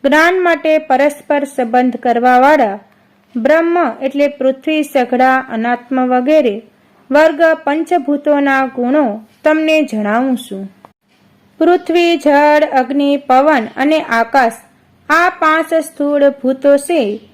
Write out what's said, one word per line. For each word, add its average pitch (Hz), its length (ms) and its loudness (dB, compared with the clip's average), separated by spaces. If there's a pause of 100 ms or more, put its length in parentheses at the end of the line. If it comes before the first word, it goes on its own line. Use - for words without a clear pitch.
જ્ઞાન 330 380 2
માટે 320 360 0
પરસ્પર 285 640 -2
સંબંધ 247 520 -2
કરવાવાળા 247 800 2 (580)
બ્રહ્મ 330 420 0 (240)
એટલે 277 260 -2
પૃથ્વી, 285 540 -2
સઘળા, 254 520 0
અનાત્મ 247 720 -4
વગેરે 254 560 0 (480)
વર્ગ 311 320 2 (220)
પંચભૂતોના 285 1000 -2
ગુણો 247 540 -2 (240)
તમને 311 380 0
જણાવું 226 540 -2
છું. 196 360 -12 (840)
પૃથ્વી, 339 580 0
જળ, 294 500 2
અગ્નિ, 277 500 0
પવન 269 500 2 (100)
અને 302 240 0
આકાશ 233 520 0 (560)
આ 339 200 2
પાંચ 320 460 -2
સ્થૂળ 285 540 0
ભૂતો 277 480 0
છે 277 440 -4 (140)